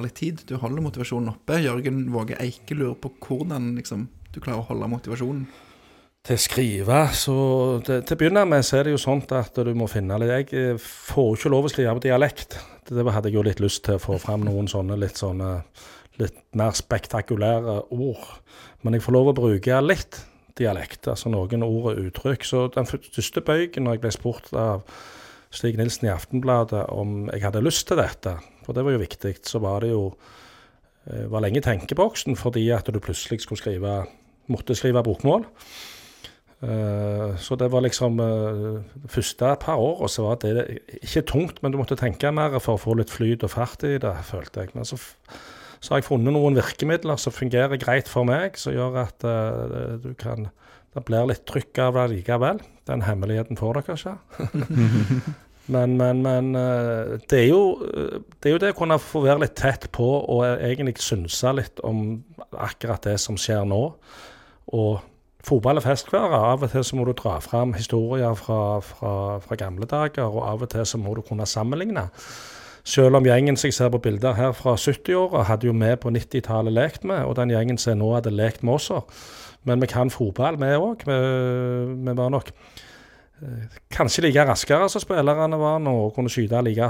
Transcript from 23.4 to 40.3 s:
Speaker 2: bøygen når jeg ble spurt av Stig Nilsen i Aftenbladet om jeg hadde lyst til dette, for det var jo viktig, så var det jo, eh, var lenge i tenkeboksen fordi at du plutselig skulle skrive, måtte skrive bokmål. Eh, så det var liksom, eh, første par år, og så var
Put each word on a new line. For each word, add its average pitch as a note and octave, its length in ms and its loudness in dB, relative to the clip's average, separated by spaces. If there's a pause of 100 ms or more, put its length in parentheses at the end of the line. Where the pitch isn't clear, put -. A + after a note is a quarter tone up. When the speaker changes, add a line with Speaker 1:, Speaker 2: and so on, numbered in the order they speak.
Speaker 2:
bøygen D#3 440 0
når A#2 100 0
jeg A#2 60 -8
ble A2 120 0
spurt - 380 -6
av A2 300 0 (720)
Stig A2+ 240 -2
Nilsen A#2 260 0
i G#2 80 2
Aftenbladet A#2+ 680 0 (100)
om G#2 380 -4
jeg G#2 100 -6
hadde G#2 240 0
lyst - 240 0
til F3+ 80 2
dette, F#2 380 -2 (300)
for A#2+ 120 -6
det B2+ 80 0
var C#3 80 2
jo A2+ 80 2
viktig, G2 300 -6 (180)
så A2+ 140 -2
var G2 180 -2
det A2+ 140 0
jo, G2+ 80 2 (1040)
eh, A#2 240 -8
var G#2+ 100 -2
lenge G#2+ 220 0
i - 20 0
tenkeboksen B2+ 720 0
fordi A#2 380 0
at G#2+ 160 -2
du G#2+ 100 -2
plutselig - 460 -6
skulle G#2 160 -8
skrive, G2+ 320 -2 (560)
måtte - 260 -2
skrive B2 300 2
bokmål. D3 400 2 (1160)
Eh, G#2 800 -2
så - 160 -6
det B2+ 160 0
var B2+ 100 4
liksom, A#2 380 2
eh, G#2+ 640 -2 (260)
første B2+ 540 0
par D#3+ 180 0
år, D#3 220 2
og - 80 0
så G#2+ 180 -2
var A#2 160 2